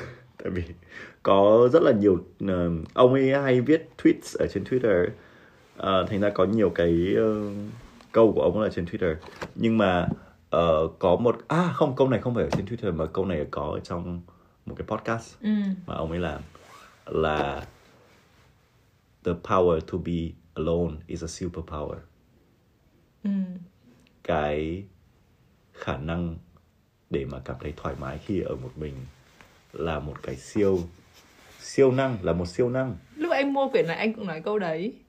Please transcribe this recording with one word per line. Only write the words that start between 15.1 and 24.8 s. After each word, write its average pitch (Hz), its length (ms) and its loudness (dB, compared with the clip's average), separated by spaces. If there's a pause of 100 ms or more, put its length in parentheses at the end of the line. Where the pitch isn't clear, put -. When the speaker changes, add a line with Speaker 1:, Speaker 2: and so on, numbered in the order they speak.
Speaker 2:
Ừ. 214 80 -2 (380)
Speaker 1:
mà - 80 -6
ông - 160 -4
ấy 87 80 -2
làm 78 220 -4 (640)
là 76 580 -2 (1600)
"The 90 60 0 (120)
power 90 360 4
to - 260 -6
be 85 80 -2 (400)
alone 82 400 -2 (140)
is 85 160 -8
a 82 40 -8
superpower." 80 680 -10 (1300)
Speaker 2:
Ừ. 202 60 -4 (960)
Speaker 1:
Cái 78 600 -2 (880)